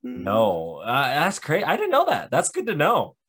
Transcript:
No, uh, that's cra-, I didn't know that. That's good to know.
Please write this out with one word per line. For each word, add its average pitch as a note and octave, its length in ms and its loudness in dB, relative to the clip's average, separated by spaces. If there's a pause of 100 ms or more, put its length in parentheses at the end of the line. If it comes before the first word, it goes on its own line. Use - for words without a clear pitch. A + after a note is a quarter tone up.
No, F2+ 760 0
uh, B2 300 0
that's D#3 300 0
cra-, D#3+ 260 -2
I E3+ 120 2
didn't F#4+ 160 -2
know F4 140 4
that. G2 260 -2
That's F3 160 2
good F#3 180 -6
to A3 80 -2
know. D#3 400 2 (140)